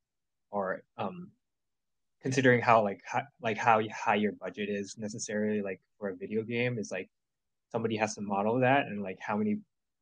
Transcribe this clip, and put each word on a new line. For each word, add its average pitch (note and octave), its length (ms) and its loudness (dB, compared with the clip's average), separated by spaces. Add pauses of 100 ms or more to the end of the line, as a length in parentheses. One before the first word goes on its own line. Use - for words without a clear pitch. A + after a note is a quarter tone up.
(500)
Or, F#2+ 320 -4 (140)
um, F#2+ 360 -8 (880)
considering B2+ 400 4
how, A2+ 220 6
like, G2+ 240 -2
hi-, B2 200 -4 (140)
like, A2 160 -2
how A2+ 220 4
y-, A2 100 0
high G#2+ 260 0
your G#2 180 2
budget F#2 360 -8
is G2+ 280 -6
necessarily, G#2+ 640 -2
like, F#2+ 200 -6 (180)
for G2+ 120 -6
a F2+ 60 -8
video G#2 260 -4
game A#2+ 360 -2
is, G#2 120 -6
like, F#2+ 200 -8 (600)
somebody A2+ 260 -2
has G#2+ 180 0
to A2+ 60 -12
model G#2 400 0
that, C3 260 4
and, G#2 160 -6
like, F#2+ 180 -6
how G#2+ 160 -2
many, G#2 200 2 (460)